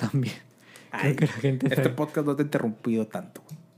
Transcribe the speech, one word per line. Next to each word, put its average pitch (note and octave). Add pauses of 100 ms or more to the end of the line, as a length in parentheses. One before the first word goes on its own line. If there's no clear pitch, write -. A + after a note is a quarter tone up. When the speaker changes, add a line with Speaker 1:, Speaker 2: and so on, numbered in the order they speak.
Speaker 1:
también. A#2+ (560)
Creo A2
Speaker 2:
Ay, C3
Speaker 1:
que D#3+
la -
gente C3
Speaker 2:
este C3
Speaker 1:
sabe. C3+
Speaker 2:
podcast D3+
no C#3+
te D3
ha -
interrumpido A2+
tanto. - (360)